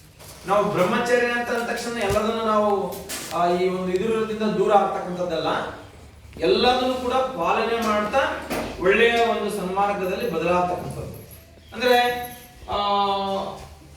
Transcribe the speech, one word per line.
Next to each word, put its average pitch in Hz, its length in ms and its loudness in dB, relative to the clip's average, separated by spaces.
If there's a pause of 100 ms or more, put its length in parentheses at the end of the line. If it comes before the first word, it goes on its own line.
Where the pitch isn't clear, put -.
(460)
ನಾವು 196 180 4
ಬ್ರಹ್ಮಚರ್ಯ 240 640 2
ಅಂತ 240 220 -2
ಅಂದ 226 200 -2
ತಕ್ಷಣ 233 300 -4
ಎಲ್ಲದನ್ನು 214 480 0
ನಾವು, 208 480 2 (420)
ಆ, 175 140 2
ಈ 185 180 2
ಒಂದು 185 200 -2
ಇದರಿಂದ 214 540 0
ದೂರ 202 300 2
ಆಗ್ತಕ್ಕಂಥದ್ದಲ್ಲ, 175 1040 0 (600)
ಎಲ್ಲದನ್ನು 247 540 2
ಕೂಡ 254 180 -4
ಪಾಲನೆ 220 760 0
ಮಾಡ್ತಾ 214 320 0 (600)
ಒಳ್ಳೆಯ 220 320 6
ಒಂದು 208 440 0
ಸನ್ಮಾರ್ಗದಲ್ಲಿ 190 760 -2
ಬದಲಾಗ್ತಕ್ಕಂಥದ್ದು. - 960 -2 (480)
ಅಂದ್ರೆ, 247 360 4 (600)
ಆ, 208 60 -2 (1200)